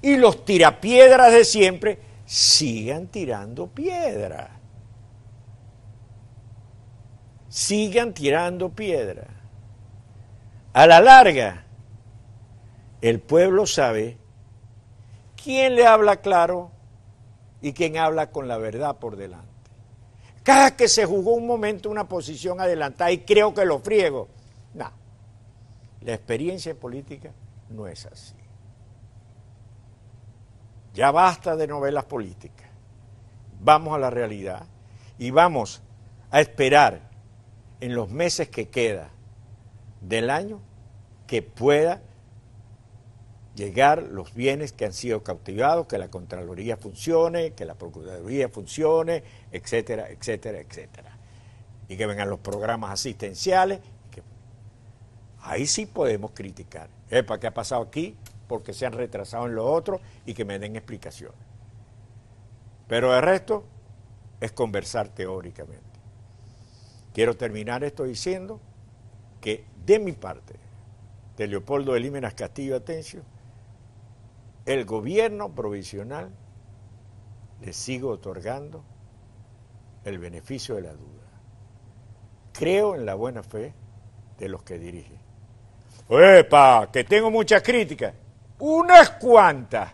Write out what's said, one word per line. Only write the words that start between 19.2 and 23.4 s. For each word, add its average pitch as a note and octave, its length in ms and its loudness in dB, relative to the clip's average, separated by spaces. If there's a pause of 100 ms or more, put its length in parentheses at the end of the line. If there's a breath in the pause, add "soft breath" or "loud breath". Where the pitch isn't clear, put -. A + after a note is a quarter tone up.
Cada C4+ 280 6
que A#3+ 120 2
se G#3+ 160 2
jugó G3 300 -2
un A#3 120 -6
momento G#3+ 440 -6
una G#3 180 -8
posición E3+ 500 -10
adelantada E3+ 520 -2
y F3+ 80 -2
creo G#3 340 2